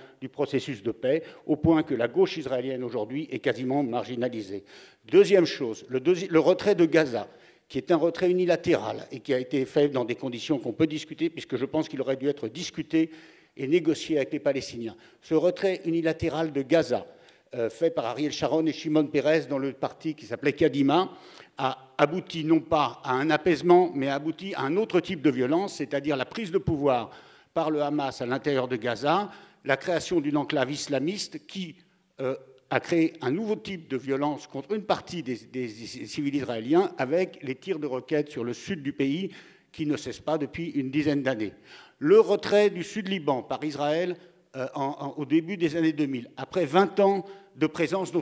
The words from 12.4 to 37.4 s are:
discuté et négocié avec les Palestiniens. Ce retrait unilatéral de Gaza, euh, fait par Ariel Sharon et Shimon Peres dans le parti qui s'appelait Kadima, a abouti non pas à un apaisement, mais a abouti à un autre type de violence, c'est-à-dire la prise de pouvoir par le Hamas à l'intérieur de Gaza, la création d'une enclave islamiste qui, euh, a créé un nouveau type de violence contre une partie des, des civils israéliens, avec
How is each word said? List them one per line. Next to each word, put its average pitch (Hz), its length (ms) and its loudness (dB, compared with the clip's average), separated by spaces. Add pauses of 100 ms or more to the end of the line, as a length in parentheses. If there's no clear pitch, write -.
discuté 160 600 -2 (440)
et 131 120 -6
négocié 160 500 2
avec 139 160 0
les 147 60 -4
Palestiniens. 120 580 -4 (240)
Ce - 120 -4
retrait 180 520 2
unilatéral 160 640 0
de 139 100 0
Gaza, 123 460 2 (480)
euh, 117 140 0
fait 165 200 0
par 160 160 -2
Ariel 123 280 -2
Sharon 156 320 0
et 147 80 2
Shimon 151 340 0
Peres 147 400 2
dans 139 100 -2
le 135 140 -2
parti - 420 -6
qui 117 120 -16
s'appelait 120 280 -2
Kadima, 147 560 4 (480)
a 131 400 -4
abouti 160 460 0
non 160 160 4
pas 143 440 0
à 127 100 0
un 147 180 2
apaisement, 170 640 6
mais 139 140 0
a 139 60 0
abouti 160 380 -6
à 139 80 -4
un 147 160 0
autre 214 220 2
type 165 240 -4
de 143 80 -6
violence, 147 440 0
c'est-à-dire 143 420 -4
la 127 80 -4
prise 202 260 -8
de 190 80 0
pouvoir 135 500 0 (460)
par 156 160 0
le 147 100 0
Hamas 143 400 -2
à 123 60 -4
l'intérieur 127 400 0
de 127 80 -4
Gaza, 131 560 0 (340)
la 135 120 4
création 170 440 0
d'une 147 160 0
enclave 135 320 0
islamiste 147 800 -4
qui, 175 300 -10 (420)
euh, 135 160 -2 (340)
a 131 100 2
créé 165 420 2
un 127 100 0
nouveau 214 240 -2
type 196 320 -10
de 131 100 -4
violence 139 480 -2
contre 165 300 -8
une 214 80 -4
partie 165 400 -2
des, 120 140 -6 (140)
des 127 180 -6
civils 117 680 -6
israéliens, 127 640 2
avec 170 420 0